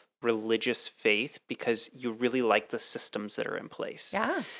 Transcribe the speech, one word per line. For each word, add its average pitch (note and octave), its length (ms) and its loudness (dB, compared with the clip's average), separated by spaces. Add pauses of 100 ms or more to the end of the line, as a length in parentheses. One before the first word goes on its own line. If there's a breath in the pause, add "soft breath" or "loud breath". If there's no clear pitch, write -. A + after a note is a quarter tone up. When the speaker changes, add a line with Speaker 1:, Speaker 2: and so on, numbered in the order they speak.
(220)
Speaker 1:
religious A2+ 680 0
faith A2 580 0
because - 460 -2
you B2 180 -4
really A#2+ 300 2
like G#2+ 280 6
the A#2 100 -2
systems - 580 -4
that - 100 -2
are - 80 -4
in - 140 -8
place. - 440 -8
Speaker 2:
Yeah. A#3 300 0 (160 loud breath)